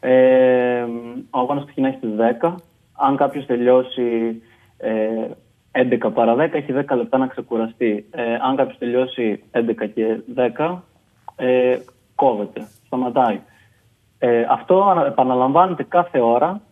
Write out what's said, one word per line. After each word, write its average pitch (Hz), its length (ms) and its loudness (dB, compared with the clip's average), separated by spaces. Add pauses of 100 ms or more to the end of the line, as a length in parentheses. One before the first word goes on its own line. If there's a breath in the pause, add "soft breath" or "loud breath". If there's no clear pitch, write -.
Ε, 127 800 4 (480)
ο 135 80 -4
αγώνας 139 260 -2
ξεκινάει 135 280 -2
στις 110 220 -6
δέκα. 120 400 0 (380)
Αν 139 240 0
κάποιος 139 300 -2
τελειώσει, 120 920 0 (360 soft breath)
ε, 110 520 -4 (440)
έντεκα 120 380 0
παρά 113 240 4
δέκα, 156 220 0
έχει 139 160 -4
δέκα 139 240 -2
λεπτά 120 220 0
να 131 80 0
ξεκουραστεί. 113 840 -4
Ε, 120 120 -8 (120)
αν 131 220 -2
κάποιος 135 220 -2
τελειώσει 123 720 -2
έντεκα 113 360 -2
και 110 300 -2 (180)
δέκα, 147 500 -4 (520)
ε, 127 400 2 (380)
κόβεται, 110 540 -2 (180)
σταματάει. 127 540 -2 (760 soft breath)
Ε, 117 320 2
αυτό 180 320 2
ανα-, 175 240 2
επαναλαμβάνεται 135 760 2
κάθε 175 380 0
ώρα 135 400 2 (120)